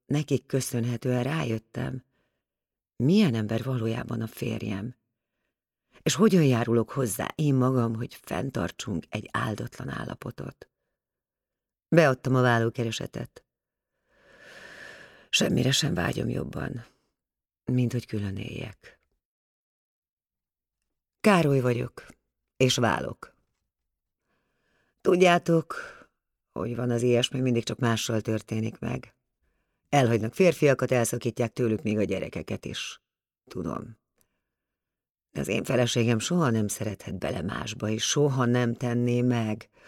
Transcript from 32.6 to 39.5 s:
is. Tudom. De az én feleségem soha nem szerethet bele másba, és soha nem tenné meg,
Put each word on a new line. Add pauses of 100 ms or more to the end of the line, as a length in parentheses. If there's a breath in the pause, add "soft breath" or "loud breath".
is. (440)
Tudom. (1300)
De
az
én
feleségem
soha
nem
szerethet
bele
másba,
és
soha
nem
tenné
meg, (180 loud breath)